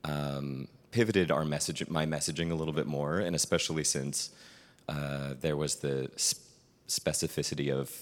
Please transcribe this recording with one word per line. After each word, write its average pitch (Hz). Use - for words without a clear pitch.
um, 69
pivoted 98
our 78
message, 76
my 78
messaging 78
a 82
little 78
bit 76
more, 73
and 87
especially 78
since, -
uh, 69
there 76
was 73
the 67
s-, -
specificity 71
of 67